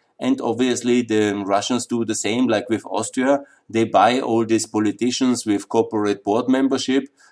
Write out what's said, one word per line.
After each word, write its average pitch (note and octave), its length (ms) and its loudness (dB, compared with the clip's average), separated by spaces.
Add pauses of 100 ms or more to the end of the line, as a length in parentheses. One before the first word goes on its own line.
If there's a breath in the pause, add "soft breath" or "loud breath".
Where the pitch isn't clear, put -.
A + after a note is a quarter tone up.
(200 soft breath)
And C3 200 0
obviously B2 640 0
the G#2 440 0
Russians G#2 400 0
do A#2 180 -2
the G#2+ 100 -4
same, A#2 320 -2
like G#2 220 0
with G#2+ 180 -2
Austria. C3 560 -2 (260 loud breath)
They A2+ 160 0
buy A2+ 360 4
all A#2 240 0
these A2 220 0
politicians A#2 800 0
with G2+ 220 -2
corporate G#2+ 540 0
board A#2 260 0
membership. C3 600 0 (240 soft breath)